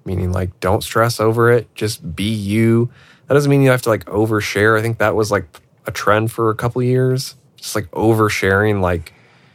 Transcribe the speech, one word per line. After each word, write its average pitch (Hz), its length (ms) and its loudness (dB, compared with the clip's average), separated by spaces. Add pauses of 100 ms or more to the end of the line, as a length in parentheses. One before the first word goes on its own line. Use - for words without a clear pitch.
meaning, 92 260 -4
like, 92 280 -6
don't 92 240 0
stress 117 360 0
over 117 320 2
it, 120 220 0
just 107 420 -6
be 98 140 -4
you. 113 600 0 (380)
That 131 60 0
doesn't 143 160 2
mean 139 140 4
you 135 80 4
have 127 120 0
to, 123 60 -2
like, 101 160 -2
overshare. 107 720 0
I 110 60 -2
think 113 160 -4
that 104 160 0
was, 104 160 -2
like, 95 140 0 (420)
a 101 40 -6
trend 110 400 0
for 113 200 -2
a 110 40 -6
couple 120 280 -4
years, 127 520 -2 (200)
just, - 200 -10
like, 101 160 -6
oversharing, 104 920 2
like, 90 320 -4 (420)